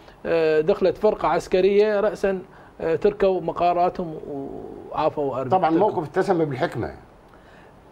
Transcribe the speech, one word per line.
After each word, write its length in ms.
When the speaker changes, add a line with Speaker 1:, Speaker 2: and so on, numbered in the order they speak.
Speaker 1:
آه، 360
دخلت 360
فرقة 300
عسكرية 720
رأسًا، 420
آه، 140
تركوا 460
مقاراتهم 760
وعافوا 1080
أربيل. 160
Speaker 2:
طبعًا 180
Speaker 1:
تركوا. 200
Speaker 2:
موقف 200
اتسم 360
بالحكمة. 480